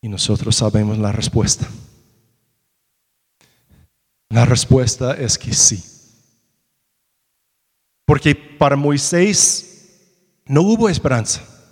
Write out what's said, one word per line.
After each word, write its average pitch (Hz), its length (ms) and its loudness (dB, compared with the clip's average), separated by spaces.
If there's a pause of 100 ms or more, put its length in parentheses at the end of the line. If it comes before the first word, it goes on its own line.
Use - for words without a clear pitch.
Y 117 80 -10
nosotros 107 460 -2
sabemos 107 420 0
la 107 140 -2
respuesta. 104 580 -2 (2500)
La 117 160 4
respuesta 123 680 0
es 131 220 -4
que - 160 -8
sí. - 320 0 (2250)
Porque 147 280 2
para - 420 0
Moisés - 1300 -2 (400)
no 143 160 2
hubo 214 260 2
esperanza. 127 560 -2 (280)